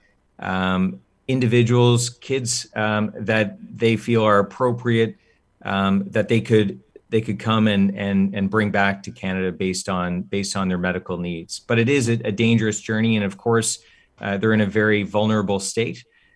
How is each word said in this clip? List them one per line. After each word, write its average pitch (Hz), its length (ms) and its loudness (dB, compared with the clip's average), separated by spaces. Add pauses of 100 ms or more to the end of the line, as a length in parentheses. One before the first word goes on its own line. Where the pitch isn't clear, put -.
(400)
um, 92 600 -2 (280)
individuals, 120 840 2
kids, - 640 -6
um, 107 400 0
that 107 440 -2
they 113 380 0
feel 113 240 0
are 107 160 6
appropriate, 120 800 0 (460)
um, 98 480 0
that 107 180 0
they 113 100 2
could, 107 400 2 (300)
they 113 100 0
could 110 200 -4
come 110 280 2
and, 98 300 2
and, 98 380 0
and 98 160 -2
bring 107 180 0
back 98 320 0
to 92 100 -14
Canada 92 400 -4
based 92 380 -4
on, 90 320 -2
based 98 340 -6
on 95 120 -2
their 90 100 0
medical 90 400 -4
needs. 87 400 -8
But 117 220 -2
it 117 100 2
is 135 200 0
a, 117 40 2 (120)
a 107 60 -2
dangerous 110 480 2
journey. 110 360 0
And 104 100 0
of 95 140 -6
course, 117 400 0 (420)
uh, 101 160 -4
they're 110 160 2
in 107 80 4
a 104 60 2
very 107 340 2
vulnerable 104 580 0
state, - 460 -6 (300)